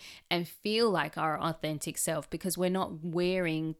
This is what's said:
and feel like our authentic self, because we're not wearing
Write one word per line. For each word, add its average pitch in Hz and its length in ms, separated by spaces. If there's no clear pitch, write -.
and 175 160
feel 220 420
like 156 280
our 156 200
authentic 156 600
self, 156 320
because 175 280
we're 180 120
not 180 340
wearing 170 760